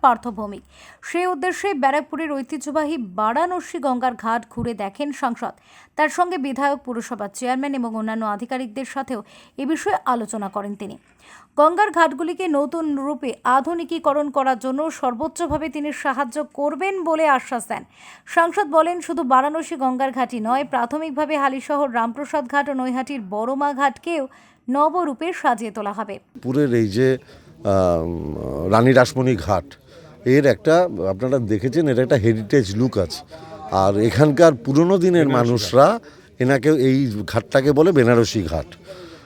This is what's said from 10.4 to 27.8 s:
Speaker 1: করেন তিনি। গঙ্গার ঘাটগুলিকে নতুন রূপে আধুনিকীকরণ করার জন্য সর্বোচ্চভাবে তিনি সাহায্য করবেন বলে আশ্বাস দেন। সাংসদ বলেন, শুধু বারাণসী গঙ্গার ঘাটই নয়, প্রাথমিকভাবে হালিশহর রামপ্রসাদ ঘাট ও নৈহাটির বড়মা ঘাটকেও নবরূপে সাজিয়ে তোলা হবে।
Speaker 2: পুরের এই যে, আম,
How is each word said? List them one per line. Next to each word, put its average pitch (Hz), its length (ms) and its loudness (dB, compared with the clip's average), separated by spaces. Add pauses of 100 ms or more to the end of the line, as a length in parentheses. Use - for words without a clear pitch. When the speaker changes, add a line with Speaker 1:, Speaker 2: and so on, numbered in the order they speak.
Speaker 1:
করেন 202 260 -8
তিনি। 202 220 -12 (600)
গঙ্গার 339 340 4
ঘাটগুলিকে 330 560 0
নতুন 294 500 -2
রূপে 269 360 -6 (100)
আধুনিকীকরণ 294 880 0
করার 262 300 0
জন্য 277 320 -4
সর্বোচ্চভাবে 302 800 -4
তিনি 294 240 -6
সাহায্য 277 500 -4 (100)
করবেন 330 500 -4
বলে 320 240 2
আশ্বাস 254 400 0
দেন। - 160 -8 (420)
সাংসদ 339 420 0
বলেন, 320 340 2
শুধু 330 220 -4
বারাণসী 285 520 0
গঙ্গার 262 360 -2
ঘাটই 247 280 -4
নয়, 240 240 0
প্রাথমিকভাবে 285 760 -4
হালিশহর 277 560 -2
রামপ্রসাদ 240 540 -4
ঘাট 285 220 0
ও 285 40 -2
নৈহাটির 254 560 -4
বড়মা 262 440 -2
ঘাটকেও 277 540 -2 (440)
নবরূপে 311 640 0
সাজিয়ে 226 380 -2
তোলা 208 200 -8
হবে। 202 280 -10 (240)
Speaker 2:
পুরের 131 300 0
এই 117 140 4
যে, 127 300 2 (400)
আম, 85 800 0 (360)